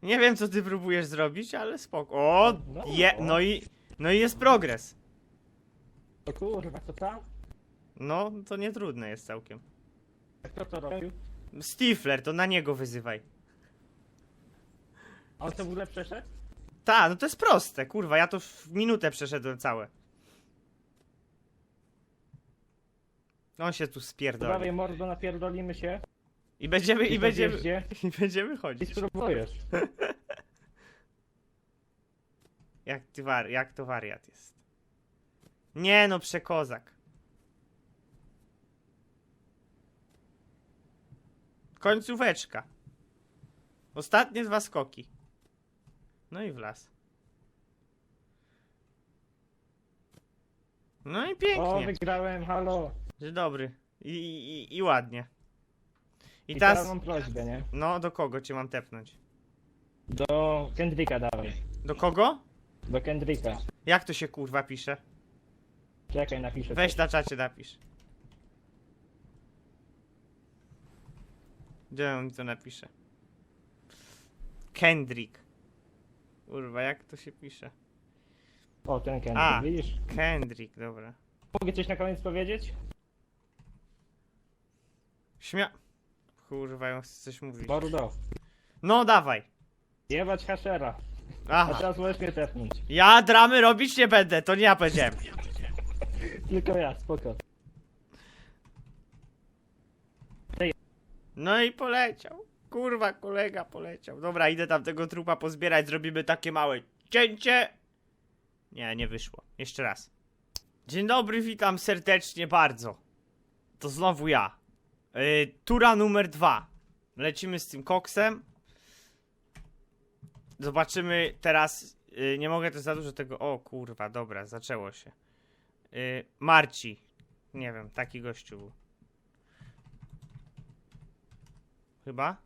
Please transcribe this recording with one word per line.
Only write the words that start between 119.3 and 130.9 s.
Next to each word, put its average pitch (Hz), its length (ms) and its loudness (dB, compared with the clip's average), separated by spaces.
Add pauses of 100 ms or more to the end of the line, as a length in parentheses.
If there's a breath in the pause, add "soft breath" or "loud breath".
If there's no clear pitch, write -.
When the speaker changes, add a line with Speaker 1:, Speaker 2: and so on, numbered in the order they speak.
Speaker 1:
Zobaczymy 165 840 -2
teraz. 156 560 0 (220)
Y, 135 200 -2
nie 147 100 -4
mogę 165 220 -2
też 147 100 -12
za 151 140 -4
dużo 151 180 -10
tego. 131 260 -12
O 135 200 -6
kurwa, 120 520 -12
dobra, 110 360 -10
zaczęło 110 460 -10
się. - 200 -20 (800)
Y, 127 320 -8 (160)
Marci. 147 600 2 (520)
Nie 127 180 -10
wiem, 110 180 -16
taki 123 300 -10
gościu 117 380 -14
był. 101 140 -20 (3250 soft breath)